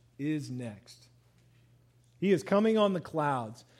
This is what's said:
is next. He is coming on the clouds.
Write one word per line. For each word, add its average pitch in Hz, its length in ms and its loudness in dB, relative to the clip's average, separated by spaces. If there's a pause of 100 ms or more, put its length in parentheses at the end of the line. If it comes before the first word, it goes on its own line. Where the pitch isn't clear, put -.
(180)
is 143 320 -4
next. 123 580 -12 (1120)
He 190 100 2
is 180 120 4
coming 220 340 2
on 208 160 4
the 175 80 -4
clouds. 135 640 -4 (160)